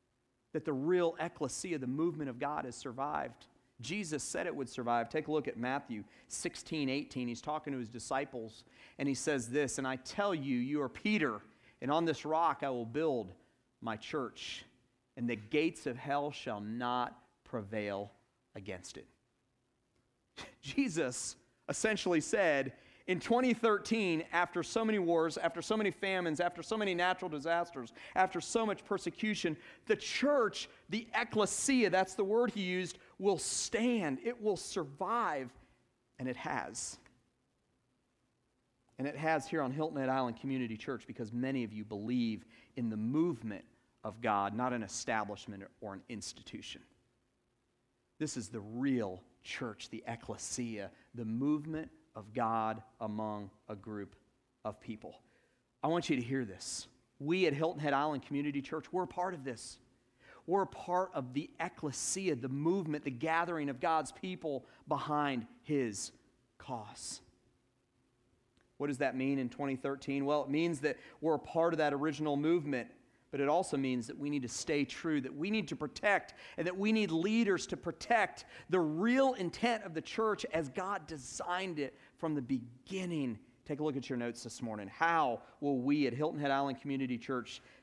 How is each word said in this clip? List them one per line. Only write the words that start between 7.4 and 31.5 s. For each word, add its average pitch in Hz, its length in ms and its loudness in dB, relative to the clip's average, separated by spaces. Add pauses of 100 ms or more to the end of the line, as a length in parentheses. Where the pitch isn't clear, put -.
talking 151 320 -4
to 131 60 -4
his 113 100 -6
disciples, 123 760 -4 (340)
and 139 100 2
he 135 60 2
says 131 340 0
this, 135 300 2
"And 131 80 -2
I 131 80 -2
tell 202 400 0
you, 135 220 0
you 135 220 0
are 135 100 0
Peter, 156 520 2 (400)
and 127 80 -2
on 165 160 4
this 156 180 0
rock 156 380 2
I 143 80 0
will 123 160 -2
build 117 480 0 (480)
my 113 140 -4
church, - 680 -6 (520)
and 120 120 -2
the 120 80 2
gates 147 520 0
of 123 100 -4
hell 143 320 -2
shall 113 300 -6
not 123 600 -2 (260)
prevail 104 680 -4 (440)
against 95 420 -12
it." - 80 -16 (1300)
<laughs> - 260 -16
Jesus 156 720 0 (340)
essentially 180 520 2
said, 147 520 4 (320)
in 180 140 0
twenty 247 340 6
thirteen, 208 680 2 (100)
after 170 300 2
so 226 200 0
many 220 140 4
wars, 165 400 4
after 170 240 0
so 214 160 0
many 208 140 2
famines, 180 480 0
after 175 240 0
so - 120 -2
many 202 200 0
natural 180 340 2
disasters, 151 640 -2 (220)
after 185 260 4
so 226 240 2
much 202 180 -2
persecution, 185 720 -2 (300)
the 214 100 4
church, - 720 2 (200)
the 226 260 -2
ecclesia, 226 760 4